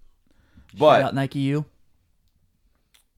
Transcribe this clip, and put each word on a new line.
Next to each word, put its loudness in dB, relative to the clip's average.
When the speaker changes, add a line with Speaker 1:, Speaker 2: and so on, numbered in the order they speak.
Speaker 1:
but 4
Speaker 2:
Shout 2
out -10
Nike -6
U. -4